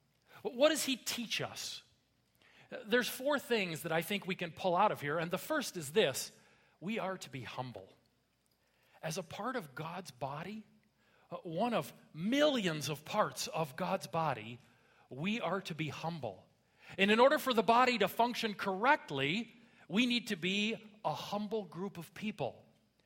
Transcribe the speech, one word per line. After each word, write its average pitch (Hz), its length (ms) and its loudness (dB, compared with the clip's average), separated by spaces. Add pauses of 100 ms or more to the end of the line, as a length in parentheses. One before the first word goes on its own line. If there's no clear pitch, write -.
(420)
What 277 280 4
does 294 140 2
he 262 120 0
teach - 460 -6
us? - 420 -8 (1000)
There's 233 240 2
four 269 300 0
things 185 420 -2
that 160 100 -4
I 165 120 2
think 202 240 -4
we - 80 -2
can 170 160 -6
pull 175 240 0
out 202 160 6
of 131 100 -4
here, 143 160 -2
and 170 140 -2
the 185 80 -2
first - 360 -4
is 151 160 -8
this. 160 400 2 (480)
We 208 200 -4
are 185 180 -4
to - 140 -14
be 131 100 -10
humble. 107 500 -10 (1080)
As 160 160 -4
a 185 60 -6
part 240 320 -6
of 156 180 -6
God's 175 380 -8
body, 170 520 -8 (680)
uh, 170 60 -8
one 185 360 -2
of 170 180 0 (220)
millions 196 720 2
of 147 180 -6
parts 196 420 0
of 160 280 -2
God's 185 300 -2
body, 120 540 -2 (500)
we 196 320 -2
are 180 200 -2
to 175 120 -10
be 156 160 -4
humble. 143 560 -8 (500)
And 196 140 4
in 220 100 6
order 277 200 8
for 254 160 0
the 214 80 6
body 240 340 6
to 196 100 4
function 233 460 0
correctly, 196 960 2 (360)
we 226 180 4
need 240 220 0
to 208 80 -2
be 196 420 0 (260)
a 156 120 0
humble 208 480 -4
group 175 340 -8
of 165 160 -14
people. 170 500 -6 (420)